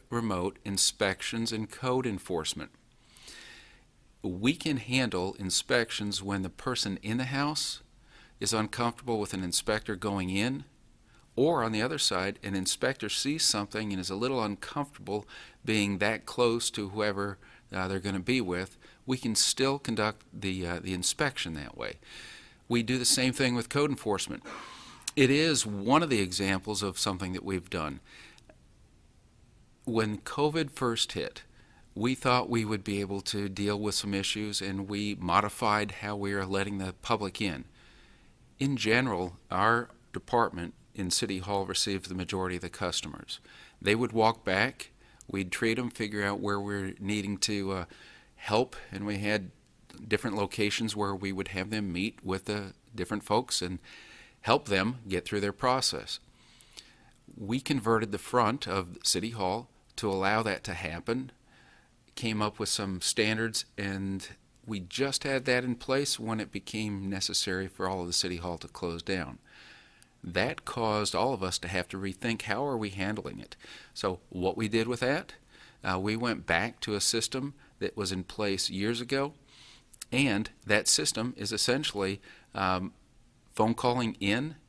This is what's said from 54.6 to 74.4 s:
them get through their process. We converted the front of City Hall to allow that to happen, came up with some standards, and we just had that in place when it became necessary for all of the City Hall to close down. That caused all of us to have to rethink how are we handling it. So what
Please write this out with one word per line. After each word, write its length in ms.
them 300
get 160
through 160
their 120
process. 680
We 240
converted 520
the 60
front 500
of 340
City 280
Hall 380
to 140
allow 320
that 220
to 100
happen, 580
came 260
up 180
with 100
some 340
standards, 640
and 520
we 160
just 440
had 200
that 200
in 100
place 440
when 220
it 120
became 580
necessary 560
for 220
all 140
of 40
the 60
City 240
Hall 220
to 100
close 340
down. 360
That 420
caused 500
all 180
of 100
us 160
to 100
have 200
to 100
rethink 440
how 240
are 100
we 140
handling 480
it. 160
So 340
what 280